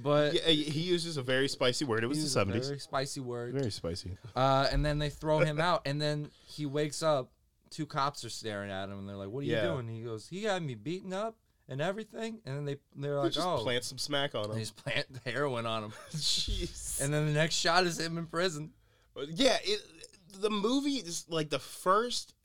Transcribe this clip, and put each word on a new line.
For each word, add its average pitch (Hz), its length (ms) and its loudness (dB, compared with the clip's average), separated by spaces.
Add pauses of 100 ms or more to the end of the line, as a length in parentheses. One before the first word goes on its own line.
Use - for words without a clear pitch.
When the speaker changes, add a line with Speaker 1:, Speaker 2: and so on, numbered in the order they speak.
Speaker 1:
but 147 320 4
Speaker 2:
Yeah, 170 160 2
he 151 300 2
uses 170 360 0
a 135 60 -2
very 131 260 4
spicy 127 360 2
word. 113 200 2
It 120 40 2
was 147 100 0
Speaker 1:
he 156 40 0
Speaker 2:
the - 20 0
Speaker 1:
uses 143 120 0
a 123 40 6
Speaker 2:
seventies. 107 280 2
Speaker 1:
very 139 120 -4
spicy 135 400 -4
word. 120 340 -6
Speaker 2:
Very 131 160 2
spicy. 92 480 -6 (180)
Speaker 1:
Uh, 135 360 6
and 143 120 4
then 147 140 2
they 147 120 0
throw 156 300 2
him 151 200 2
Speaker 2:
<laughs> - 0 -
Speaker 1:
out, 170 260 2
and 139 140 -2
then 151 300 -2 (160)
he - 200 -8
wakes 147 360 -2
up. 147 280 2 (400)
Two 156 160 -6
cops 143 380 -2
are 117 60 -8
staring 101 400 -6
at 98 180 -6
him, 98 100 -10
and 98 100 -10
they're 101 80 -10
like, 98 140 -8
"What 127 100 -6
are 143 60 -4
Speaker 2:
Yeah. 117 200 2
Speaker 1:
you 165 60 2
doing?" 127 160 -4
He 113 140 -8
goes, 113 260 -8
"He 185 160 -8
had 190 180 0
me 135 120 -4
beaten 180 380 -6
up 220 240 -4 (320)
and 135 120 -4
everything." 220 640 -4
And 135 120 -6
then 147 80 -6
they, 139 120 -4 (200)
they're 143 180 -2
Speaker 2:
They 143 40 0
Speaker 1:
like, - 140 2
Speaker 2:
just 160 140 0
Speaker 1:
"Oh." 170 120 2
Speaker 2:
plant 120 260 0
some 131 140 -8
smack 143 360 0
on 107 120 0
him. 107 80 -4
Speaker 1:
They 113 60 -2
just 107 160 -6
plant 120 380 -2
<laughs> 120 100 -14
heroin 123 420 0
on 113 180 -2
him. 107 80 -10 (100)
Speaker 2:
<laughs> - 100 -18
Jeez. - 880 -2
Speaker 1:
And 139 140 2
then 151 120 2
the 151 60 2
next 156 220 2
shot 175 300 4
is 170 140 0
him 165 200 -2
in 165 80 -6
prison. 160 440 -2 (580)
Speaker 2:
Yeah, 202 360 4
it, 208 160 0 (600)
the 208 100 2
movie 262 460 2
is, 170 320 -6
like, 156 220 0
the 143 100 2
first - 720 0 (100)